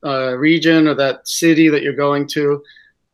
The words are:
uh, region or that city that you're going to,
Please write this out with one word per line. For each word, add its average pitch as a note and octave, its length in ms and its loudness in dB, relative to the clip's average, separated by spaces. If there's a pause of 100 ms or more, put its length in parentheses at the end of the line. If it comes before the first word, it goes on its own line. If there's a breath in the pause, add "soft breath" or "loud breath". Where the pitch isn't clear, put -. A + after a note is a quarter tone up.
uh, C3 340 -6
region D#3+ 500 2
or D3 60 0
that C3+ 340 -4
city D#3+ 420 2
that D3 120 0
you're C#3+ 120 -4 (140)
going C#3+ 200 -2
to, C#3+ 360 -2 (500 soft breath)